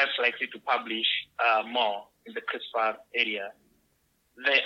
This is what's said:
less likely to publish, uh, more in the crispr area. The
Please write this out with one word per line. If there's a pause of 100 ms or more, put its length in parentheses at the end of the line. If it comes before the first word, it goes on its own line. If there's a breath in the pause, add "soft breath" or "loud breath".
less (120)
likely
to (160)
publish, (360)
uh, (160)
more (200)
in
the
crispr (320)
area. (1000)
The